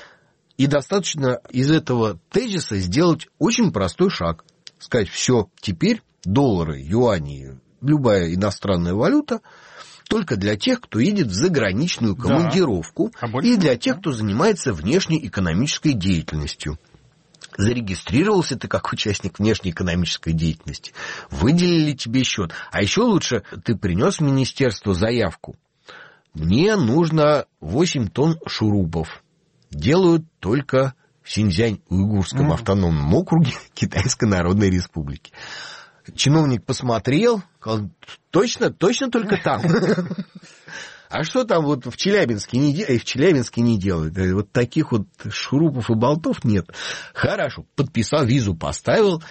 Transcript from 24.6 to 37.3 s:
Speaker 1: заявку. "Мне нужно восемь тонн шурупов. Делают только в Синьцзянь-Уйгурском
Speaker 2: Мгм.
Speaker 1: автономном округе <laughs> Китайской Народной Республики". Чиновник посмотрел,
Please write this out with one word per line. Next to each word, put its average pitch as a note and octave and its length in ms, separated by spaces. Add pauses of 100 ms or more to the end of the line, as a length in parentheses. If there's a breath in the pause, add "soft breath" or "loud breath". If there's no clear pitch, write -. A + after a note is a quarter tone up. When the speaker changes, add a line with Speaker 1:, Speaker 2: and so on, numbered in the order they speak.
Speaker 1:
заявку. G#2 640 (800 loud breath)
"Мне A#2 420
нужно D3+ 680 (140)
восемь B2 480
тонн D#3+ 400
шурупов. F2+ 760 (460)
Делают D#3+ 540 (160)
только C3 560 (260)
в - 80
Синьцзянь-Уйгурском G2+ 1160
Speaker 2:
Мгм. D3+ 80
Speaker 1:
автономном E2+ 600
округе D#3+ 400 (100)
<laughs> - 120
Китайской G2+ 500
Народной F#2+ 460
Республики". D#2 600 (840 loud breath)
Чиновник C#3 500
посмотрел, C#3 800 (160)